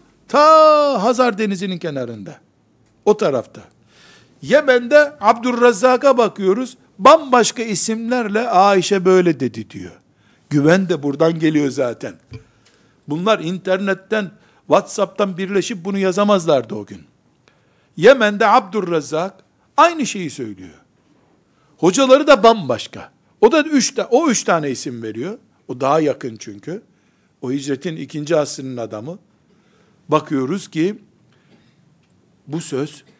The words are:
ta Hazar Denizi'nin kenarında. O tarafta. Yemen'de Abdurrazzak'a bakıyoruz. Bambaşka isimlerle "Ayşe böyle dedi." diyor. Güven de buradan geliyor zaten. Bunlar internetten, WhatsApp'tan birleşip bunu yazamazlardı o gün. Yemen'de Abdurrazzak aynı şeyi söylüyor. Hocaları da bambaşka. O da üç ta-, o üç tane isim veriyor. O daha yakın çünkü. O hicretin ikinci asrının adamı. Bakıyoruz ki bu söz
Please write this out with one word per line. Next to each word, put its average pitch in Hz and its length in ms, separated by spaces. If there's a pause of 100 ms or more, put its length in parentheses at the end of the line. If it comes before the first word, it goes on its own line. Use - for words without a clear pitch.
(280)
ta 294 720
Hazar 233 360
Denizi'nin 196 400
kenarında. 123 600 (640)
O 208 120
tarafta. 135 460 (800)
Yemen'de 277 760
Abdurrazzak'a 240 1000
bakıyoruz. 208 580 (220)
Bambaşka 247 640
isimlerle 226 840
"Ayşe 196 560
böyle 180 360
dedi." 117 300
diyor. 90 220 (580)
Güven 165 380
de 156 140
buradan 160 360
geliyor 151 320
zaten. 120 440 (920)
Bunlar 180 300
internetten, 190 920 (360)
WhatsApp'tan 196 720
birleşip 185 460
bunu 196 140
yazamazlardı 175 760
o 104 120
gün. 98 180 (920)
Yemen'de 208 500
Abdurrazzak 185 880 (420)
aynı 320 300
şeyi 175 240
söylüyor. 95 440 (1000)
Hocaları 262 500
da 262 160
bambaşka. 151 720 (280)
O 233 120
da 311 100
üç 294 320
ta-, 202 160
o 285 200
üç - 140
tane 156 260
isim 120 320
veriyor. 120 360 (300)
O 123 120
daha 143 200
yakın 131 360
çünkü. 120 460 (600)
O 131 100
hicretin 143 440
ikinci 151 400
asrının 131 400
adamı. 113 420 (920)
Bakıyoruz 147 600
ki 180 280 (1500)
bu 151 140
söz 147 440 (160)